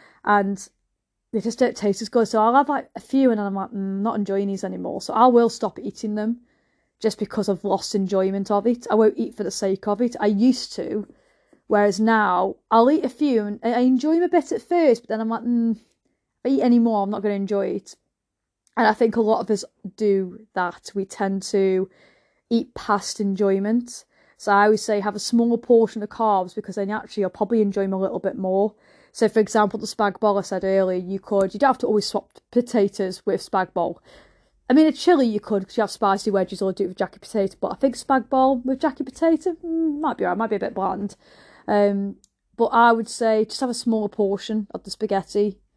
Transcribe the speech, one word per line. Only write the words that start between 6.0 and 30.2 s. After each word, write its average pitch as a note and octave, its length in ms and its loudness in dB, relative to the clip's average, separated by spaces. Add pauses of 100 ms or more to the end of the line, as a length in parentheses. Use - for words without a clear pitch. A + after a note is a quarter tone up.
them A3 260 -4 (580)
just G#3+ 200 -2
because G#3 280 -4
I've F#3+ 160 -2
lost G3 320 -2
enjoyment F#3+ 560 -2
of G3+ 160 0
it. A#3+ 240 0
I G#3+ 40 2
won't G#3+ 220 4
eat - 200 -6
for G#3 80 -6
the F3 40 -6
sake G3 380 -4
of G#3 140 -2
it. A#3+ 180 -2
I G#3 60 -2
used A3 480 2
to, G#3 340 -8 (600)
whereas G#3 340 2
now G3+ 560 0 (120)
I'll A#3 220 6
eat D#4 140 2
a B3 40 -4
few, B3 360 0
and G#3 180 -8
I A#3+ 160 0
enjoy C4 360 2
them E4+ 80 2
a F4 40 2
bit D#4+ 240 0
at - 100 -4
first, D4+ 420 2
but - 40 -18
then A3 140 -4
I'm A3 80 -4
like, A3+ 140 -6
"Mm, A#3 340 0
if - 40 -20 (600)
I B3 60 -2
eat C4+ 140 2
any A#3+ 160 4
more, A3+ 220 2
I'm G3 100 -4
not G#3+ 100 -6
gonna G#3 140 -2
enjoy G3 320 -2
it." - 280 -8 (800)
And A3+ 120 2
I G#3+ 60 4
think A3+ 220 0
a A#3 60 2
lot A3 200 2
of G#3 80 -6
us G#3 140 -2 (320)
do G3 580 0
that. F3 420 -6
We G3 100 -4
tend G3 380 -4
to F#3+ 460 0 (600)
eat - 240 0
past - 460 -4
enjoyment. G3+ 840 -2 (320)
So - 140 -4
I G3+ 120 6
always G#3+ 180 4
say G#3 180 -2
have G3+ 160 -4
a G#3 40 -10
smaller A#3 380 2
portion A3+ 440 4
of G#3 80 -8
carbs, G3+ 460 0
because G3 200 -10
then G3+ 140 -4
actually G#3+ 320 -6
you'll F#3 80 0
probably A3 320 0
enjoy G3+ 220 0
them F#3+ 100 -2
a F#3+ 60 -2
little F#3+ 200 -4
bit - 180 -4
more. F#3+ 360 0 (380)
So, - 160 0
for A3 120 0
example, G#3+ 400 0
the G#3+ 80 -8
spag G3+ 320 -2
bol G#3 180 2